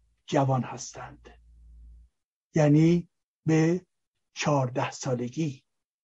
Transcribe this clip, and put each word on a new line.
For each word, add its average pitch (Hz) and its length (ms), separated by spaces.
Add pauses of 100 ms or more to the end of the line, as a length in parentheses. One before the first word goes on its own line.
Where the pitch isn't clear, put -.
(260)
جوان 135 360
هستند، - 680 (1300)
یعنی 160 540 (380)
به 160 400 (480)
چهارده 135 560
سالگی 131 760 (400)